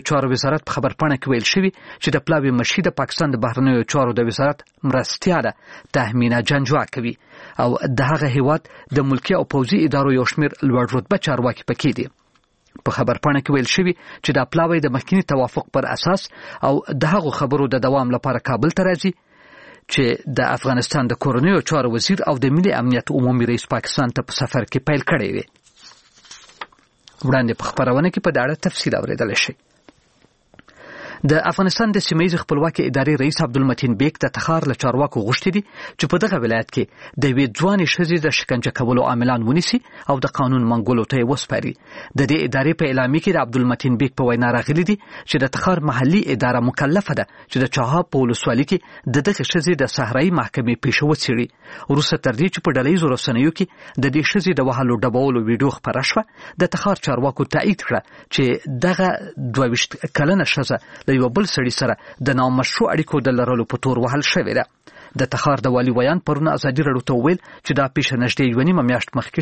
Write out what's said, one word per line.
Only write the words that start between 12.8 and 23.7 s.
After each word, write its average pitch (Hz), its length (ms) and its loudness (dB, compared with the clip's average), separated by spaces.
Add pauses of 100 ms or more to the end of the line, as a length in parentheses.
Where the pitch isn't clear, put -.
په 120 120 2
خبرپاڼه 139 440 2
کې 151 120 -4
ویل 131 220 2
شوي 180 180 2 (320)
چې 151 140 0
دا 127 100 2
پلاوی 165 320 2
د 131 160 0
مخکیني 185 260 0 (100)
توافق 131 440 -2
پر - 160 -2
اساس - 340 -2 (360)
او 135 100 4 (160)
د 156 240 0
هغو 160 260 0
خبرو 139 300 0
د 127 160 0
دوام 127 320 2
لپاره 123 320 -2
کابل 131 240 0
ته 185 160 2
راځي 180 220 0 (840)
چې 139 100 2 (220)
د 135 140 -2 (180)
افغانستان 127 560 -2
د - 140 -6
کورنیو 139 340 2
چارو 123 320 -2
وزیر 117 320 0
او 147 160 0
د 139 160 2
ملي 185 240 2
امنیت 123 380 0
عمومي 123 340 2
رئیس - 160 -4
پاکستان 123 480 -2